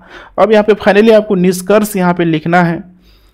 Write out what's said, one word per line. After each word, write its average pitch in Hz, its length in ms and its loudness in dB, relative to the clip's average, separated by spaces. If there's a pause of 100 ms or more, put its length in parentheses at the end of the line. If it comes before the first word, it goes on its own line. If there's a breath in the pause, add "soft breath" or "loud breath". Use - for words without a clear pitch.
(380 loud breath)
अब 202 140 2
यहाँ 208 120 2
पे 214 100 2
finally 214 400 2
आपको 214 200 0
निष्कर्ष 185 640 -2
यहाँ 180 180 0
पे 180 100 -2
लिखना 170 380 0
है 170 200 -4 (520 soft breath)